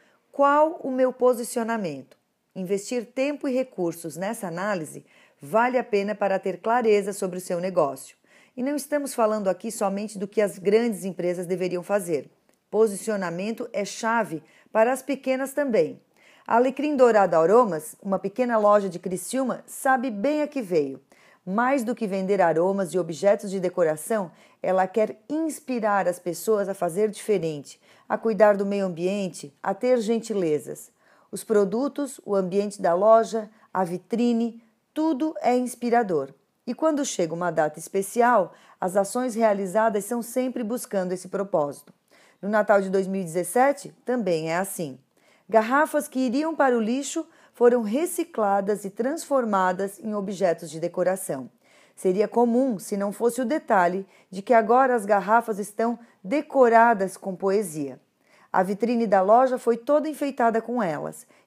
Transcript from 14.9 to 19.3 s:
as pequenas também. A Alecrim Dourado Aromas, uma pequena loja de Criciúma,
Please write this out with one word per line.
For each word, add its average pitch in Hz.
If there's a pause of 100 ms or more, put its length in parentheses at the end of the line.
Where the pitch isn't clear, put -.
as 262
pequenas 269
também. 214 (460)
A -
Alecrim 269
Dourado 214
Aromas, 170
uma 196
pequena 233
loja 208
de 175
Criciúma, 196